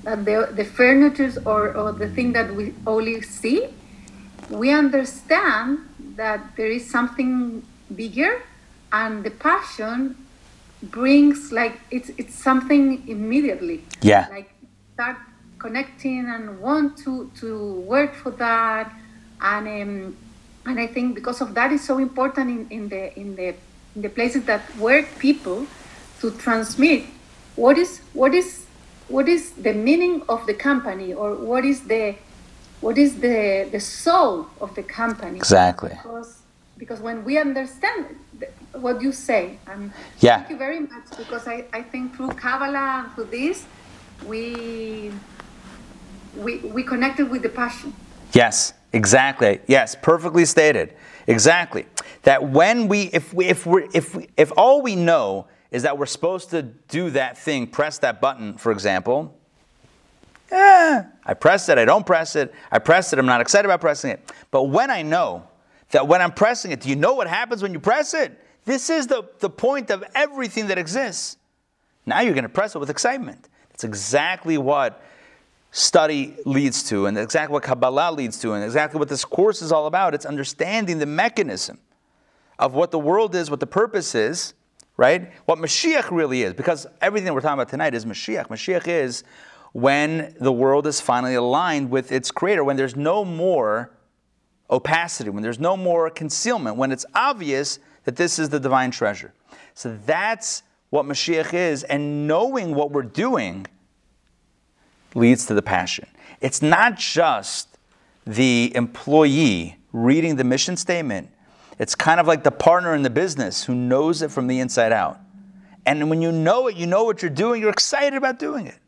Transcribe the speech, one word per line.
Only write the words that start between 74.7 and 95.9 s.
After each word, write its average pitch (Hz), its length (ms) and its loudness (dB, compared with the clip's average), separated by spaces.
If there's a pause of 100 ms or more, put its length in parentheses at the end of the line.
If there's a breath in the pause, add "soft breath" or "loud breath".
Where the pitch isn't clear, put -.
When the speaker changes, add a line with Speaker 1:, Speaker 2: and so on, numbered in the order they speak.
Speaker 2:
study 156 720 2
leads 135 460 0
to, 101 160 0
and 101 100 -2
exactly 147 380 -2
what 143 80 -2
Kabbalah 131 500 0
leads 131 280 -6
to, 113 120 -4
and 104 100 -4
exactly 151 360 -2
what 147 100 -2
this 143 160 -6
course 196 380 0
is 160 100 -2
all 151 140 2
about. 175 260 0
It's 143 140 -8
understanding 165 720 -4
the 147 80 -2
mechanism 156 720 -4 (800)
of 127 160 0
what 170 160 0
the 165 80 -2
world 180 360 0
is, 165 160 -4
what 139 100 -6
the 143 60 -2
purpose 208 480 -2
is, 120 380 -2 (500)
right? 180 300 4 (140 loud breath)
What 160 120 0
Mashiach 240 540 -2
really 135 320 0
is, 92 100 -4
because 160 320 -4 (140)
everything 185 340 -2
we're 135 60 -2
talking 143 200 -2
about 123 80 -4
tonight 151 240 -2
is 117 120 -6
Mashiach. 113 420 -8
Mashiach 170 400 -4
is 143 380 -2 (480 loud breath)
when 147 640 0
the 131 140 2
world 135 340 2
is 143 140 -2
finally 127 340 0
aligned 139 560 0
with 131 220 -2
its 131 180 -4
creator, 180 320 0
when 139 140 0
there's 135 180 -2
no 165 300 0
more 156 680 -2 (800)
opacity, 151 580 -2
when 101 140 -6
there's 117 160 -6
no 175 180 0
more 170 320 0